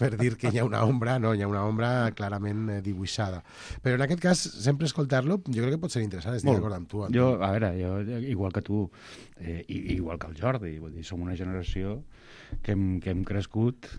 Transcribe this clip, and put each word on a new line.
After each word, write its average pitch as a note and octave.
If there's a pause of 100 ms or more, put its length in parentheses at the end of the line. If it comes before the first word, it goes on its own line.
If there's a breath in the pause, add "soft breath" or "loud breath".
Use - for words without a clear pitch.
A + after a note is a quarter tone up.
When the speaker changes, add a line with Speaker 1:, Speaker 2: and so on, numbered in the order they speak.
Speaker 1:
per B2+
dir A#2+
que A#2+
hi A2+
ha A#2
una G#2+
ombra, A#2+
no, A2
hi G2+
ha G2+
una G2+
ombra A#2 (260)
clarament, G#2
eh, G2+
dibuixada. F#2+ (420 loud breath)
Però B2+
en C#3
aquest E3+
cas, F3+ (240)
sempre C#3+
escoltar-lo, C#3+
jo A#2
crec C3+
que D#3+
pot -
ser A#2+
interessant, G2+
estic C#3+
Speaker 2:
Molt. G2+
Speaker 1:
d'acord G2+
amb F2
tu, G#2 (100)
Speaker 2:
Jo, B2
Speaker 1:
Antoni. F#2+
Speaker 2:
a G2
veure, G#2 (120)
jo, G#2 (140)
igual F#2+
que -
tu, G#2 (560 loud breath)
eh, E2+
i, E2 (160)
igual E2
que D#2+
el D#2
Jordi, A2
vull D#2+
dir, D#2+
som F2
una F2+
generació... F#2+ (600 loud breath)
Que G#2+
hem, F#2
que F#2+
hem F#2
crescut, A2 (120)